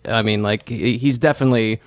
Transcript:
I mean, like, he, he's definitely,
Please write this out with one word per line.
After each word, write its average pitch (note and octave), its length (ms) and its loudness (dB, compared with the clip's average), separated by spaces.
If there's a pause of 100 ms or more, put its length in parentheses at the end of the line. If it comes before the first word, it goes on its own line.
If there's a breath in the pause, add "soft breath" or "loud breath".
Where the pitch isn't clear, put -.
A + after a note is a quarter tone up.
I A2+ 160 0
mean, G#2+ 220 0
like, G#2 240 -2
he, A#2 300 -2
he's B2+ 200 0
definitely, A#2+ 680 2